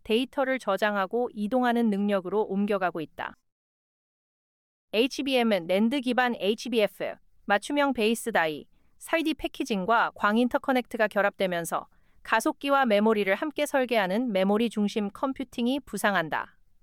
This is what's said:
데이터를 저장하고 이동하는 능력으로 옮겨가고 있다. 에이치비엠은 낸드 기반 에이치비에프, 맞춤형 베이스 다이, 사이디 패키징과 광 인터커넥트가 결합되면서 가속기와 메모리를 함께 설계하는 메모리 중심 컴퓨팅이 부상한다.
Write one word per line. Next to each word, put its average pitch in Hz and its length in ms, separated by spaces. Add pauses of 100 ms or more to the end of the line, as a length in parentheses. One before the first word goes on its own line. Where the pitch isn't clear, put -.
데이터를 262 560
저장하고 208 720
이동하는 233 560
능력으로 202 540
옮겨가고 190 580
있다. - 340 (1600)
에이치비엠은 240 760
낸드 220 320
기반 247 400
에이치비에프, 208 760 (320)
맞춤형 277 440
베이스 226 400
다이, 160 340 (320)
사이디 320 360
패키징과 220 840
광 208 220
인터커넥트가 240 720
결합되면서 185 760 (380)
가속기와 277 640
메모리를 208 500
함께 294 300
설계하는 233 640
메모리 202 380
중심 202 400
컴퓨팅이 262 720
부상한다. 175 760 (260)